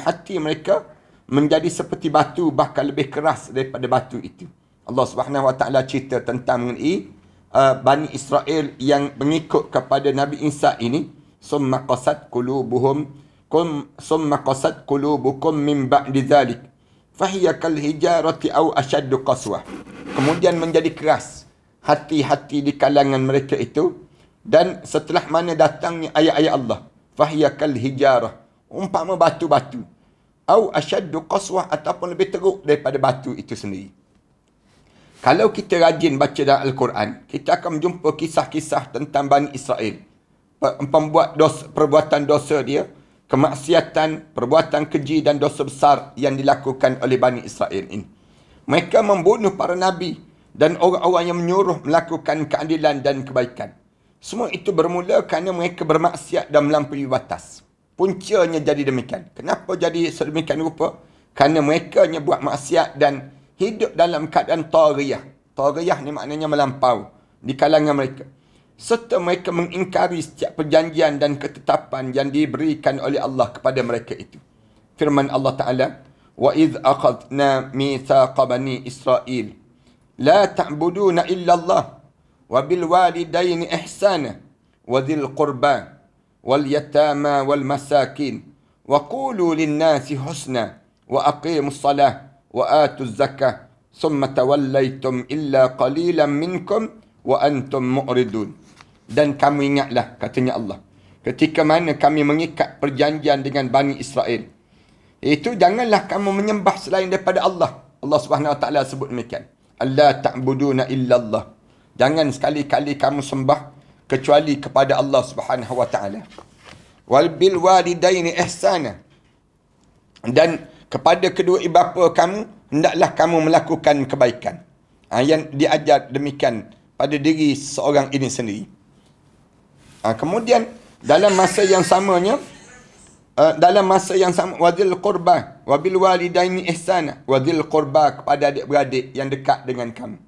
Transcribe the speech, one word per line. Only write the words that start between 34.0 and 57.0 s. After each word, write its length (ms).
Kalau 320
kita 240
rajin 400
baca 240
dalam 240
Al-Quran, 420
kita 320
akan 160
jumpa 400
kisah-kisah 720
tentang 400
Bani 240
Israel. 480
Pe-, 180
pembuat 480
dos-, 320
perbuatan 560
dosa 400
dia, 240
kemaksiatan, 1040
perbuatan 560
keji 320
dan 160
dosa 240
besar 560
yang 160
dilakukan 640
oleh 240
Bani 240
Israel 400
ini. 160
Mereka 320
membunuh 560
para 240
nabi 400
dan 320
orang-orang 480
yang 80
menyuruh 480
melakukan 640
keadilan 480
dan 240
kebaikan. 560
Semua 320
itu 240
bermula 480
kerana 320
mereka 320
bermaksiat 640
dan 160
melampaui 400